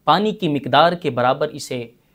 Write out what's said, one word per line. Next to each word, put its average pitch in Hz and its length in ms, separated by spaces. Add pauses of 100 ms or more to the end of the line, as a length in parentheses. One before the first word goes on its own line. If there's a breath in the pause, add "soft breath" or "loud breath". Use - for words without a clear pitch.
पानी 196 260
की 190 160
मिकदार 143 460
के 165 160
बराबर 131 400
इसे 127 300 (340)